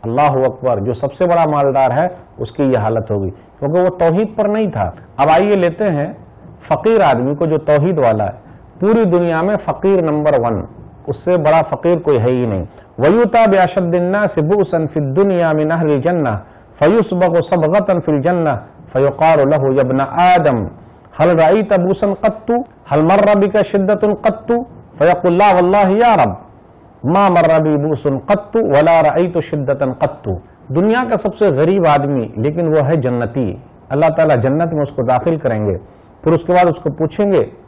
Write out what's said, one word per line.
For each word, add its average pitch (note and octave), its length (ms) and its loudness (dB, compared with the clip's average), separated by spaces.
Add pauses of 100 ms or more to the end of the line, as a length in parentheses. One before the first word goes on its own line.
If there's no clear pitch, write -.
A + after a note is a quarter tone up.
اللہ A#2 180 -2
اکبر، B2+ 580 0
جو A#2 140 -4
سب C3+ 200 -6
سے F#3 120 -2
بڑا E3+ 240 2
مالدار C#3 480 0
ہے E3+ 100 0 (300)
اس A#2 140 -10
کی C#3+ 120 -4
یہ C3 140 0
حالت A2 340 -4
ہوگی، G2 180 -4
کیونکہ D#3 520 -4
وہ F3+ 80 2
توحید F3+ 480 -2
پر G#3 100 -2
نہیں G#3+ 200 -2
تھا۔ G2 240 -4 (260)
اب C#3 140 2
آئیے G3+ 240 4
لیتے F3+ 340 -2
ہیں D#3 240 -4 (460)
فقیر A3 420 0
آدمی C#3 340 0
کو E3 100 -2
جو D#3 120 0
توحید D3+ 420 0
والا A2 260 2
ہے، F#2+ 60 -6 (480)
پوری A3 240 2
دنیا E3+ 380 0
میں G3+ 160 -2
فقیر F#3+ 440 0
نمبر D3+ 380 0
ون، A2 260 -4 (420)
اس C#3+ 100 -6
سے F3+ 200 -2
بڑا D#3 240 2
فقیر E3+ 380 -2
کوئی C#3+ 180 0
ہے A#2 140 0
ہی B2 140 0
نہیں۔ F#2+ 200 -4 (320)
وَيُؤْتَى A3 540 2
بِأَشَدِّ F3+ 460 0
النَّاسِ F#3 420 -2
بُؤْسًا E3 460 0
فِي D3+ 160 -6
الدُّنْيَا E3+ 520 0
مِنْ D#3 180 -2
أَهْلِ E3 220 0
الْجَنَّةِ، C#3+ 380 -2 (420)
فَيُسْبَغُ F3+ 680 0
صَبْغَةً F3 580 0
فِي D#3 120 -4
الْجَنَّةِ، D#3 400 0 (360)
فَيُقَالُ C#3+ 580 2
لَهُ، C3+ 280 0
"يَا C#3 80 2
ابْنَ C3 200 0
آدَمَ، D3+ 580 2 (640)
هَلْ E3+ 180 2
رَأَيْتَ F#3 400 2
بُؤْسًا F#3+ 260 -2 (140)
قَطُّ؟ A3 320 -4 (400)
هَلْ D3+ 100 2
مَرَّ G3+ 360 4
بِكَ G3+ 240 0
شِدَّةٌ G3+ 580 0
قَطُّ؟" A3+ 320 -2 (440)
فَيَقُولُ، F3 380 2
"لَا G3 200 4
وَاللَّهِ F#3+ 460 2
يَا A#3 140 4
رَبِّ، A#2 160 0 (720)
مَا F#3+ 260 2
مَرَّ E3 320 4
بِي D#3 140 0
بُؤْسٌ C#3+ 500 -2
قَطُّ، G3+ 340 -2
وَلَا D#3+ 420 4
رَأَيْتُ E3+ 400 0
شِدَّةً C#3 520 -4
قَطُّ۔" - 380 -6 (440)
دنیا A3 340 0
کا A#3 60 0
سب F#3+ 200 -4
سے G#3 120 0
غریب E3 400 2
آدمی، C#3+ 480 0
لیکن D3+ 320 -4
وہ D3+ 200 2
ہے D#3+ 80 0
جنتی، A#2+ 600 -4 (340)
اللہ D3 160 0
تعالیٰ D#3 320 2
جنت D3+ 360 -2
میں D3+ 80 -4
اس C#3 100 -6
کو C3 100 -6
داخل B2+ 360 -2
کریں A2 280 -4
گے، F#2+ 120 -2 (460)
پھر D#3+ 80 0
اس E3 120 0
کے F3+ 100 -2
بعد F3+ 160 4
اس D3+ 100 -4
کو D3+ 100 -6
پوچھیں D#3+ 420 -4
گے C#3+ 140 2 (220)